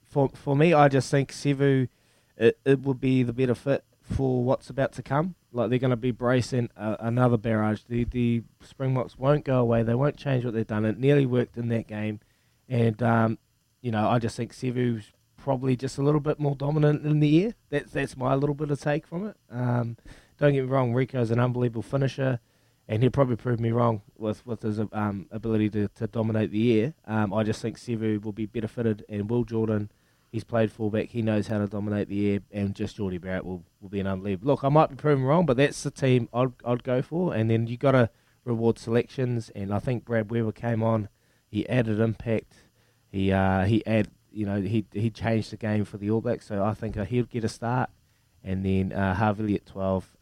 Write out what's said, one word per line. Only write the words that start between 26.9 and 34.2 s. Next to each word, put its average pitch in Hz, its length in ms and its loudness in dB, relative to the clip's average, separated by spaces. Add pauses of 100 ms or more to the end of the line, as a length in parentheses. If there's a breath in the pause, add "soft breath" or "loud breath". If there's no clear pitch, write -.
Um, 107 280 0
I 110 100 2
just 107 180 -2
think 113 160 -6
Sevu 110 440 -2
will 110 100 -8
be 107 140 -6
better 110 220 -6
fitted, 110 420 -2
and 104 200 -4
Will 120 140 2
Jordan, 110 480 -2 (400)
he's 110 140 -8
played 113 260 0
fullback, 107 380 -4
he 120 120 -6
knows 107 260 0
how 110 100 -2
to 104 100 0
dominate 104 400 -4
the 101 240 0
air, 101 80 0 (120)
and 98 240 -4
just 104 220 -8
Jordie 95 200 -4
Barrett 92 280 -6
will, 87 200 -10 (160)
will 98 80 -18
be 101 100 -4
an 95 80 -2
unbelievable. 98 440 -2